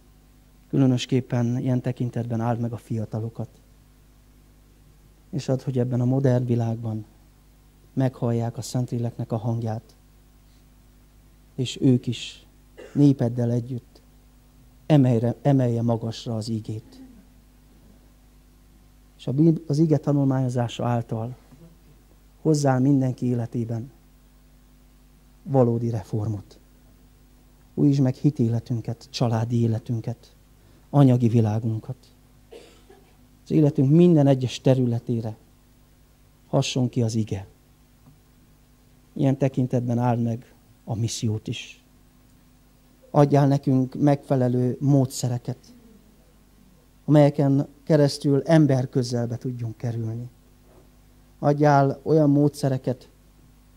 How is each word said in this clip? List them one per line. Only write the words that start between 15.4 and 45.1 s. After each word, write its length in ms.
emelje 400
magasra 540
az 140
igét. 520
És 100
a 40
Bib-, 360
az 100
ige 200
tanulmányozása 880
által 500
hozzá 360
mindenki 480
életében 640
valódi 460
reformot. 720
Újítsd 280
meg 120
hitéletünket, 960
családi 520
életünket, 760
anyagi 380
világunkat. 680
Az 80
életünk 400
minden 360
egyes 340
területére 760
hasson 420
ki 120
az 140
ige. 320
Ilyen 240
tekintetben 600
áld 240
meg 320
a 120
missziót 520
is. 360
Adjál 360
nekünk 480
megfelelő 840
módszereket, 800